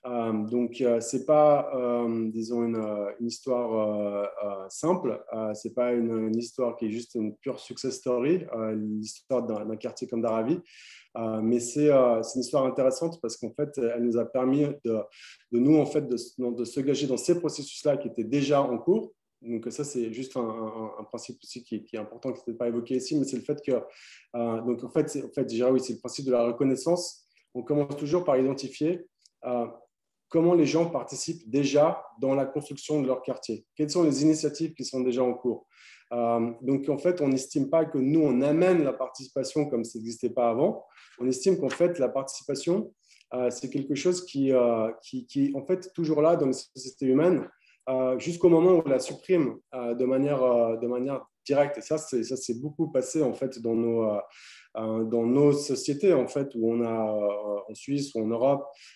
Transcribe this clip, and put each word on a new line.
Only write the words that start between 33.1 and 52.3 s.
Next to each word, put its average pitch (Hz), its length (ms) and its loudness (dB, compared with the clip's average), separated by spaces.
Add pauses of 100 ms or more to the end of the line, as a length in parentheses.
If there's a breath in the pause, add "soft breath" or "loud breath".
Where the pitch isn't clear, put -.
quartier. - 520 -8
Quelles 147 160 -2
sont 175 140 4
les 139 180 4
initiatives 156 520 2
qui 127 100 -10
sont 131 160 -4
déjà 127 240 2
en 120 100 2
cours ? 113 320 -4 (460 loud breath)
Euh, 117 480 2
donc, 135 280 0
en 143 100 0
fait, 175 220 0
on 143 60 2
n'estime 135 420 0
pas 160 160 4
que 151 140 -2
nous, 143 220 4
on 127 200 4
amène 160 440 4
la 131 80 0
participation 135 760 -4
comme 117 140 -2
ça 117 160 -8
n'existait 113 320 -4
pas 117 180 2
avant. 143 360 2 (340 loud breath)
On 123 80 -4
estime 165 320 2
qu'en 147 100 0
fait, 175 300 0
la 127 100 2
participation, 139 840 -4 (420 soft breath)
euh, 123 160 0
c'est - 200 -8
quelque 135 260 -2
chose 180 280 0
qui, 135 280 0
euh, 117 360 4 (140)
qui, 127 240 -10
qui 139 200 0
est 139 100 -2
en 135 80 -6
fait 180 300 -2
toujours 156 280 0
là 165 140 6
dans 147 100 2
les 131 60 2
sociétés - 540 -8
humaines, 143 420 4 (400 soft breath)
euh, 131 320 0
jusqu'au 170 280 2
moment 170 240 8
où 165 140 6
on - 20 -2
la 127 120 4
supprime, 135 560 0 (180)
euh, 120 200 -4
de 123 100 0
manière, 135 380 2
euh, 117 340 4
de 120 100 -4
manière 127 400 -4 (180)
directe. 139 340 2
Et 104 40 -10
ça, 156 160 -2
c'est, 127 240 -2
ça 123 140 -6